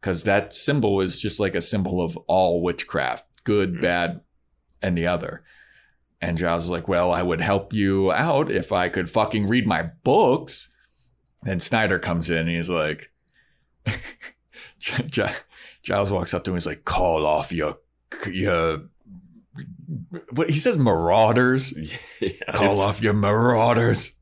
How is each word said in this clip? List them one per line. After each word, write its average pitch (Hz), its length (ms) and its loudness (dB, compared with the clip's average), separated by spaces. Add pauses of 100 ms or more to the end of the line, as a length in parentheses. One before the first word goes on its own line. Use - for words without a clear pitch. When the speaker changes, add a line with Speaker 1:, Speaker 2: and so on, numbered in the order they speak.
Speaker 1:
'Cause 87 240 -4
that 104 300 0
symbol 113 460 0
is 92 200 -2
just, - 200 -4
like, 95 160 0
a 87 40 0
symbol 90 400 -2
of 82 160 -4 (120)
all 87 340 2
witchcraft, 78 640 -4 (180)
good, 98 320 0
Speaker 2:
Mm. 85 60 -6
Speaker 1:
bad, 87 400 0 (600)
and 92 160 -2
the 85 120 0
other. 82 340 -4 (800)
And 85 180 -4
Giles 85 280 0
is 90 40 -4
like, 82 160 -4
"Well, 90 240 2
I 85 120 0
would 85 180 0
help 98 320 -2
you 95 400 2
out 143 360 0
if - 220 -2
I 90 200 2
could 87 200 -4
fucking 107 380 0
read 117 180 2
my 82 240 -2 (140)
books." 160 640 2 (760)
And 92 160 -2
Snyder 104 380 0
comes 85 320 -2
in 82 160 0
and - 100 -2
he's 85 140 -4
like, 78 400 -2 (340)
<laughs> - 1300 -14
Gi-, - 320 -4
Gi-, 104 160 0 (560)
Giles 98 300 0
walks 87 200 -2
up 90 120 -4
to 95 80 -2
him. 90 40 -2
He's 85 100 -4
like, 73 180 -8
"Call 82 420 2
off 76 240 0
your, 76 280 -2 (520)
your," 87 540 0 (1500)
what, 151 140 0
he 143 100 2
says, 208 200 2
"marauders." 117 1000 4
Speaker 2:
<laughs> - 440 -12
Yeah, 92 100 0 (220)
Speaker 1:
"Call - 160 2
Speaker 2:
it's 101 80 4
Speaker 1:
off 101 260 0
your 107 100 4
marauders." 113 1080 2